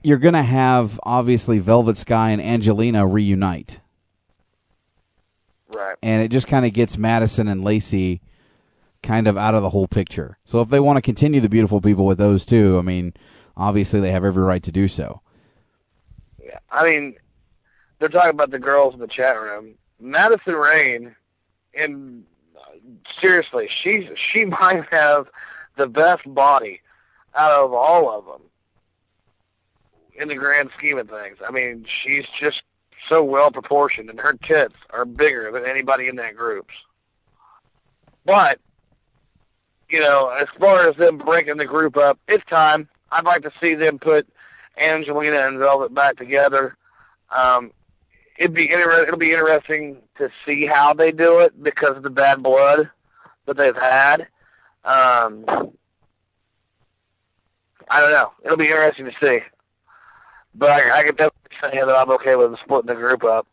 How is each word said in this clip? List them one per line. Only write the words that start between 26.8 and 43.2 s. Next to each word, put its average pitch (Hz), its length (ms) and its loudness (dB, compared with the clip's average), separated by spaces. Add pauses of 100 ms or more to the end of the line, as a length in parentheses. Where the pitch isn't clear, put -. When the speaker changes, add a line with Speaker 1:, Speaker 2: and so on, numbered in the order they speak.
Speaker 2:
out 151 160 2
of 139 220 2
all 147 360 4
of 107 160 -10
them 71 160 -20 (1700)
in 147 140 -12
the 147 80 -10
grand 143 360 -2
scheme 147 260 -6
of 110 120 -10
things. 101 280 -16 (100)
I 117 40 -10
mean, 120 360 -8
she's 139 400 -6
just - 360 -8 (440)
so 160 160 2
well 139 280 2
proportioned, 131 580 -2
and 113 100 -20
her 143 140 -2
tits 143 420 -2 (140)
are 120 160 -6
bigger 120 460 -2
than 123 140 -10
anybody 131 420 -4
in 127 80 -8
that 113 200 -12
group. 110 340 -8 (1600)
But, - 340 2 (1300)
you 160 100 -4
know, 143 300 2
as 139 200 -6 (100)
far 185 300 4
as 147 60 -2
them 160 240 2
breaking 151 380 -2
the 151 80 -4
group 143 320 -2
up, 143 300 4
it's 208 180 0
time. 156 440 2 (220)
I'd 165 140 -4